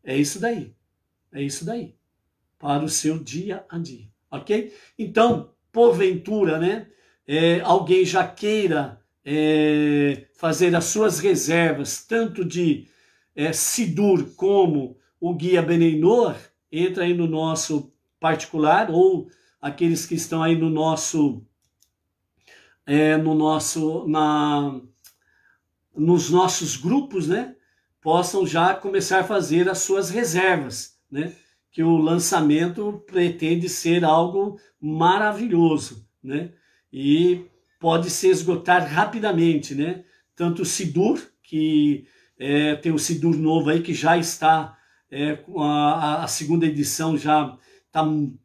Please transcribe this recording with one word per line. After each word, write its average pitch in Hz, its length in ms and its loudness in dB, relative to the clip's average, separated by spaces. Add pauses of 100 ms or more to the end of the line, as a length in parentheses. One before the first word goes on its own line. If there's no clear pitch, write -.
É 131 140 -6
isso 147 220 -2
daí, 208 340 -6 (600)
é 139 100 -10
isso 139 220 -8
daí, 214 300 -10 (600)
para 147 260 -4
o 147 60 -4
seu 156 300 -2
dia 185 500 -10
a 135 80 -10
dia, 131 300 -12 (240)
ok? - 420 -4 (240)
Então, 220 540 0 (200)
porventura, 190 880 2
né, 196 300 -2 (400)
é, 165 320 2
alguém 180 460 2
já 185 200 0
queira, 180 760 -2 (240)
é, 151 1080 0
fazer 175 400 0
as 170 120 0
suas 208 340 0
reservas, 160 880 0
tanto 220 400 -4
de, 160 420 -2 (480)
é, 151 160 -2
Sidur 185 840 0
como 175 640 2 (220)
o 175 140 -4
Guia 170 280 2
Benenor, 170 760 4 (360)
entra 180 320 -2
aí 175 100 2
no 170 140 0
nosso 160 640 -4 (280)
particular, 160 680 0
ou 180 400 2 (320)
aqueles 160 440 -2
que 170 100 -6
estão 160 260 -4
aí 165 160 2
no 160 120 0
nosso, 156 720 0 (1400)
é, 156 320 4
no 156 180 0
nosso, 156 720 -2
na, 147 720 0 (1120)
nos 160 360 2
nossos 180 480 0
grupos, 190 500 -2
né, 233 280 -4 (460)
possam 175 460 0
já 170 260 2
começar 190 460 -2
a 180 60 0
fazer 175 440 0
as 180 100 -4
suas 190 300 -2
reservas, 175 880 -2 (140)
né, 156 220 -6 (360)
que 160 140 -4
o 165 140 4
lançamento 170 1080 0
pretende 170 640 -2
ser 170 380 0
algo 180 520 2 (220)
maravilhoso, 170 1300 0 (160)
né, 151 300 -8 (380)
e 165 540 2 (340)
pode 165 300 0
se 190 200 2
esgotar 180 580 2
rapidamente, 170 880 0
né, 170 300 -6 (300)
tanto 170 260 -2
o 170 40 -2
Sidur, 175 560 0 (220)
que, 151 640 0 (320)
é, 147 360 0
tem 165 160 -4
o 151 80 0
Sidur 160 360 0
novo 156 340 0
aí, 165 120 0
que 165 120 -6
já 165 240 2
está, 160 600 -2 (340)
é, 147 240 -4
com 175 260 -10
a, 147 320 0
a, 156 300 -2
a 147 40 -8
segunda 165 380 -2
edição 151 520 -2
já 147 400 0 (340)
tá 156 140 0 (400)